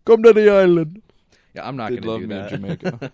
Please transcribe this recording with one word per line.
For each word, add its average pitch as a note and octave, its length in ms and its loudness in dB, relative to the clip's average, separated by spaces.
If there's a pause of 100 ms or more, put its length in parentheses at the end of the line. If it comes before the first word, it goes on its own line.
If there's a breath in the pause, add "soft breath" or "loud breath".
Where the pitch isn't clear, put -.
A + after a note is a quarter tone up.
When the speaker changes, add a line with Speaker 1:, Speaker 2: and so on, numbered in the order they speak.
Speaker 1:
Come A3 180 4
to A3+ 100 8
the G#3 180 4
island. F3+ 500 2 (540 soft breath)
Speaker 2:
Yeah, - 120 -14
I'm C3+ 80 -12
not A2+ 140 -10
Speaker 1:
They'd A#2+ 120 -8
Speaker 2:
gonna A2 100 -8
Speaker 1:
love A2+ 100 -8
Speaker 2:
do - 60 -12
Speaker 1:
me G#2 80 -10
Speaker 2:
that. G2 180 -12
Speaker 1:
in - 80 -10
Jamaica. A2 520 -12